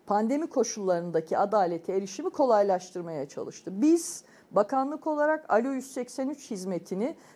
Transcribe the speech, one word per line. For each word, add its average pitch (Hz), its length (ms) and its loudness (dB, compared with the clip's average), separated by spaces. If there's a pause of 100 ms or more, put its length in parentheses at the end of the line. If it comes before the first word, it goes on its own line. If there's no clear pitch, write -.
pandemi 226 380 0
koşullarındaki 175 880 0
adalete 185 560 2
erişimi 202 360 -4
kolaylaştırmaya 180 1000 2
çalıştı. - 420 -10 (100)
Biz 330 420 2 (280)
bakanlık 277 560 0
olarak 302 460 0
Alo 233 180 4
yüz 262 200 -6
seksen 262 380 -6
üç 285 220 -10
hizmetini 190 640 -4 (200)